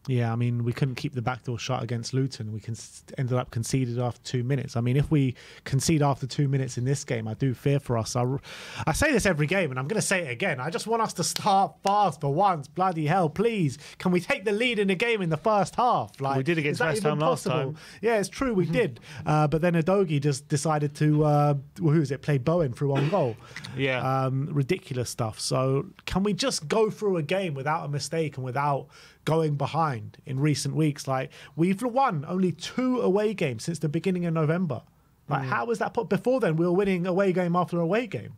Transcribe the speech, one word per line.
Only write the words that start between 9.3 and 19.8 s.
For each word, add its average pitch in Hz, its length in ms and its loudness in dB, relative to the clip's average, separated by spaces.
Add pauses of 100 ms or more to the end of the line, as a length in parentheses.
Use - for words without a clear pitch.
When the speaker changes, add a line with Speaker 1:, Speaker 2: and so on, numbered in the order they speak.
Speaker 1:
game, 180 240 2
and 127 80 -6
I'm 135 80 -4
gonna 202 140 -2
say 180 260 0
it - 20 -4
again. 135 300 -2
I 131 120 -4
just 202 160 -6
want 233 160 0
us - 100 -4
to 170 100 -4
start 196 600 2
fast 196 360 2
for 139 140 -2
once. 170 340 0
Bloody 170 400 -2
hell, 170 220 2
please. 190 480 0 (200)
Can 185 140 0
we 180 80 4
take 208 240 -2
the 214 80 0
lead 233 260 0
in 202 120 2
the 190 60 2
game 233 260 0
in 175 80 -2
the 156 80 0
first 208 400 2
half? 202 420 0
Like, 135 160 0
Speaker 2:
We 135 80 2
did 160 140 0
against 147 180 0
Speaker 1:
is - 40 -4
that - 80 2
Speaker 2:
West 151 100 0
Speaker 1:
even 190 140 0
Speaker 2:
Ham 147 80 0
last 160 260 0
Speaker 1:
possible? 131 260 0
Speaker 2:
time. 156 100 -12 (200)
Speaker 1:
Yeah, 220 180 2
it's 196 80 0
true, 254 260 -2
we 185 120 2
Speaker 2:
Mm-hmm. 156 80 -2
Speaker 1:
did. 180 260 0 (260)
Uh, 151 220 4
but 151 140 0
then 175 120 4
Udogie 170 460 4